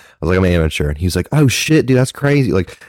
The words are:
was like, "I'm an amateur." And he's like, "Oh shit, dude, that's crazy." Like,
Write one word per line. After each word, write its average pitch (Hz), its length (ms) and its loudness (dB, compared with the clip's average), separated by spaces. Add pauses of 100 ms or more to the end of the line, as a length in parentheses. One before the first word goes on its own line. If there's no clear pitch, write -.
(200)
was 78 80 -2
like, 92 100 2
"I'm 95 60 2
an 90 80 2
amateur." 80 360 0
And 71 100 -6
he's 90 180 -2
like, 90 160 -2
"Oh 147 160 4
shit, 139 380 0
dude, 127 100 2
that's 127 160 0
crazy." 139 400 0
Like, 92 260 -2 (100)